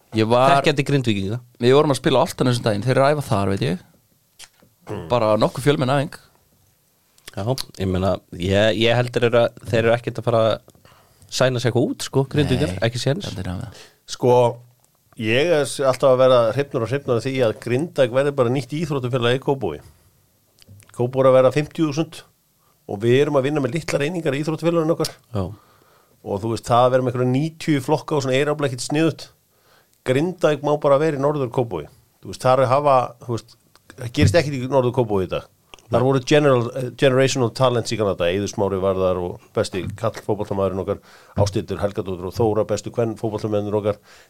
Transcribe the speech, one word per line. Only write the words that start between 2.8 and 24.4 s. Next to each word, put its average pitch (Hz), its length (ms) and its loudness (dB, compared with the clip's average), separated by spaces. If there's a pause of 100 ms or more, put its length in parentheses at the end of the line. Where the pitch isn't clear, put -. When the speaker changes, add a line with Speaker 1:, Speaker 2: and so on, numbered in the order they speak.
Speaker 1:
Þeir 127 100 0
eru 131 80 4
að 147 140 2
æfa 139 100 -6
þar, 98 240 0
veit 98 160 -2
ég. 180 120 -4 (1080)
Speaker 3:
Mm. 92 220 -10
Speaker 1:
Bara 110 280 2
nokkuð 123 260 -2
fjölmenn 127 280 2
æfing. 139 240 -2 (1200)
Speaker 2:
Já, 98 80 -8 (360)
ég 98 80 -2
meina, 92 260 0 (180)
ég, 98 480 2
ég 113 160 4
heldur 123 280 0
þeir 117 100 2
eru, 120 100 4 (220)
þeir 117 180 0
eru 117 120 4
ekkert 120 240 -6
að 110 40 -8
fara 117 200 2
að 110 160 0 (720)
sæna 127 300 0
sig 117 120 0
eitthvað 120 180 0
út, - 140 -10
sko, 135 220 -2
Grindvíkingar, 135 520 -2
Speaker 1:
Nei, - 100 -4
Speaker 2:
ekki 120 140 -6
séns. 147 240 -4
Speaker 1:
þetta - 140 -10
er 92 100 -8
það. 92 300 -10 (260)
Speaker 3:
Sko, - 280 0 (840)
ég 120 340 0
er 151 140 2
s-, - 160 -6
alltaf 135 320 2
að 127 80 4
vera 131 180 6 (140)
hrifnur 131 320 -2
og 104 60 -6
hrifnur 131 280 -2
af - 60 -4
því 135 80 -4 (100)
að 110 160 2
Grindavík 127 540 0
verði 139 220 0
bara 123 140 2
nýtt 135 280 -4
íþróttafélag 127 640 -2
í - 40 -12
Kópavogi. 110 380 -2 (1120)
Kópavogur 131 320 0
er 131 60 8
að 127 80 8
vera 127 160 6
fimmtíu 151 340 -2
þúsund 160 320 -6 (680)
og 101 120 -8
við 123 200 4
erum 147 180 0
að 127 80 2
vinna 147 160 0
með 127 140 -2
litlar 156 260 -4
einingar 160 320 -4
í 147 80 -4